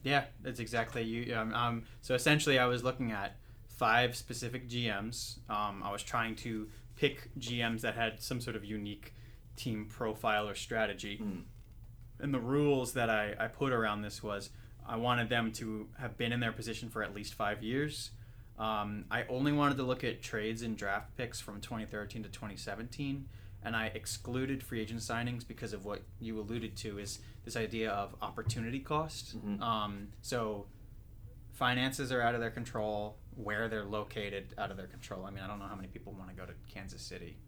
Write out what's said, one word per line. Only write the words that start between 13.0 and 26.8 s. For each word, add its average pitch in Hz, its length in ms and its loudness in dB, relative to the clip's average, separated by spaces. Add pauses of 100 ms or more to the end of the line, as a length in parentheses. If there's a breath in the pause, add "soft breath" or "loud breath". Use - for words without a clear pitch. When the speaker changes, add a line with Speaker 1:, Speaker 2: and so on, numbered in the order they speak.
Speaker 1:
I, 107 300 4
I 110 80 2
put 131 260 2
around 104 300 4
this 104 180 -6
was 101 300 -4 (360 loud breath)
I 117 100 -2
wanted 120 320 4
them 117 240 4
to 110 360 -4 (100)
have 117 200 -6
been 120 140 2
in 123 80 2
their 113 100 4
position 113 380 -6
for 110 160 0
at 98 100 -4
least 104 200 -6
five 104 280 2
years. 139 480 0 (480 loud breath)
Um, 104 540 0
I 113 160 4
only 131 240 4
wanted 143 240 6
to 131 80 2
look 127 180 2
at 120 200 0
trades 113 400 0
and 113 140 0
draft 101 400 -2
picks 120 240 -4
from 101 200 -8
twenty 110 260 -4
thirteen 107 380 -6
to 101 40 -8
twenty 104 280 -8
seventeen, 135 720 -4 (340 loud breath)
and 113 120 0
I 110 120 4
excluded 127 760 -2
free 117 180 -2
agent 110 200 -2
signings 120 460 -2
because 110 260 -6
of 98 120 -6
what 104 180 -4 (180)
you 113 180 -4
alluded 107 400 -4
to, 104 200 -4